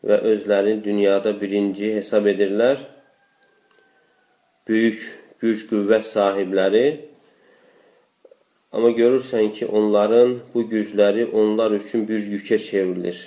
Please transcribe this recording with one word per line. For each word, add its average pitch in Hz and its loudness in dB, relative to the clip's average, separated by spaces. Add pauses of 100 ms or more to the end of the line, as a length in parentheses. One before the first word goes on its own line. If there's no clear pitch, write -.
və 104 4
özlərini 104 0
dünyada 101 0
birinci 101 -2
hesab 104 0
edirlər. 104 0 (1900)
Böyük 113 0 (400)
güc, 113 -2
qüvvət 107 2
sahibləri. 98 0 (1900)
Amma 117 2
görürsən 117 0
ki, 117 -8
onların 107 2 (120)
bu 117 -2
gücləri 104 0
onlar 107 0
üçün 107 -4
bir 110 -4
yükə 104 -4
çevrilir. 90 -4